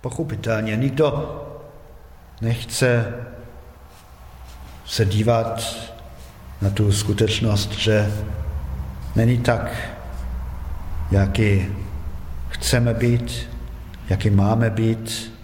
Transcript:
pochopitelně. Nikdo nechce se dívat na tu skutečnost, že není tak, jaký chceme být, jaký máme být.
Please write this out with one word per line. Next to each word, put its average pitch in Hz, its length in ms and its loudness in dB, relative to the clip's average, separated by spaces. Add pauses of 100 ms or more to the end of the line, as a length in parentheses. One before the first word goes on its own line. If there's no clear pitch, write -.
pochopitelně. 110 720 -2
Nikdo 143 640 0 (1000)
nechce 117 720 2 (1700)
se - 200 2
dívat 113 580 2 (1000)
na 101 80 4
tu 101 220 4
skutečnost, 104 800 2
že 107 400 2 (1040)
není 117 220 6
tak, 120 340 0 (1400)
jaký 98 560 4 (840)
chceme 120 440 2
být, 120 560 0 (600)
jaký 98 200 2
máme 107 400 6
být. 113 640 0 (100)